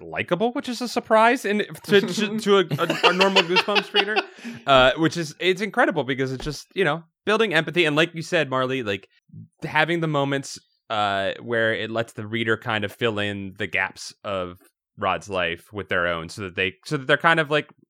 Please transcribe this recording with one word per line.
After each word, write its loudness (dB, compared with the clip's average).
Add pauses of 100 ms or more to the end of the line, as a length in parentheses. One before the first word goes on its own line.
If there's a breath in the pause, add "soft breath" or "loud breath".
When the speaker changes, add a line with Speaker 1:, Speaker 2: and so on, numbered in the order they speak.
Speaker 1:
likable, -2
which -8
is -8
a -6
surprise 2
in, 0 (200)
to, 6
to, -2
Speaker 2:
<laughs> -8
Speaker 1:
to 4
a, 4 (140)
a, 2
a 2
normal 4
Goosebumps 0
reader, 0 (500 loud breath)
uh, 8
which 0
is, -6
it's 0
incredible 0
because -2
it's -8
just, -10
you 0
know, -2 (220)
building 2
empathy. 2
And 2
like 2
you -8
said, 0
Marley, 0
like, -4 (540)
having 0
the -2
moments, -2 (320)
uh, 0
where 0
it -6
lets -4
the -10
reader 0
kind -4
of -4
fill -2
in -4
the -6
gaps -4 (120)
of -6 (400)
Rod's -2
life -4
with -8
their 0
own, -2
so -12
that -10
they, -2 (100)
so -6
that -8
they're 2
kind 2
of, -2
like, -2 (220)